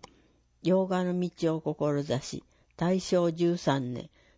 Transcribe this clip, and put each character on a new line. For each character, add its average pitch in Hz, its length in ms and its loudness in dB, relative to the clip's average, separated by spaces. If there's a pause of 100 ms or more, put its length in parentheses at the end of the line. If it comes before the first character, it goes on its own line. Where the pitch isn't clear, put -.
(640)
洋 185 240 2
画 185 160 0
の 180 160 0
道 170 360 0
を 156 60 -4
志 147 680 -2
し、 - 160 -10 (340)
大 180 220 2
正 175 320 2
十 170 260 2
三 135 360 0
年、 - 160 -10 (280)